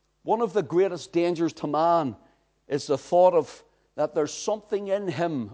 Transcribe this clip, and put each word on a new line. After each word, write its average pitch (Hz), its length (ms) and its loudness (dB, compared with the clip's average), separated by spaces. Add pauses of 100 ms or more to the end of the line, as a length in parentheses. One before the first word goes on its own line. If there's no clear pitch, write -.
(220)
one 214 200 0
of 196 120 -2
the 196 100 0
greatest 170 480 -2
dangers 170 420 0
to - 140 -8
man 156 480 2 (520)
is 139 200 -4
the 139 100 0
thought 180 360 4
of 151 300 0 (320)
that 151 200 -2
there's 147 180 -2
something 208 540 -6
in 196 200 -2
him 143 460 -4